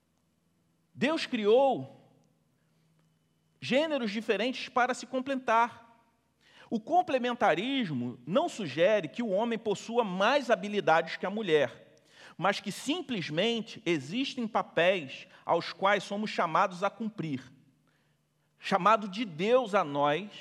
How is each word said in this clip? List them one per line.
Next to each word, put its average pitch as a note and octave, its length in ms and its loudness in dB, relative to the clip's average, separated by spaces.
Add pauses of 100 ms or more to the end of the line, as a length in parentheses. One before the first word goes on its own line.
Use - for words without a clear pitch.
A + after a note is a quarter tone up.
(960)
Deus C#4+ 320 0
criou G#3+ 760 2 (1600)
gêneros B3+ 500 0
diferentes A3 580 -4
para B3 260 0
se B3 120 -14
completar. B3+ 960 -2 (680)
O A3+ 120 -2
complementarismo A#3+ 1500 0
não C#4 220 2
sugere F3+ 600 0
que - 140 -8
o A#3 60 -4
homem A3 300 0
possua A3+ 440 -2
mais A3 480 2
habilidades F3+ 640 2
que - 100 -6
a F#3 40 -4
mulher, D#3+ 720 0 (360)
mas F#3+ 220 0
que G3 140 -8
simplesmente A3+ 1120 -4
existem F#3 640 -4
papéis F#3 800 0 (160)
aos D#3+ 280 -2
quais G3 300 0
somos G#3 280 -6
chamados F3+ 520 0
a G3+ 80 0
cumprir. D#3+ 640 -8 (1080)
Chamado G3+ 480 2
de G3+ 180 -6
Deus G#3 520 2
a F#3 80 2
nós, D3 440 0 (120)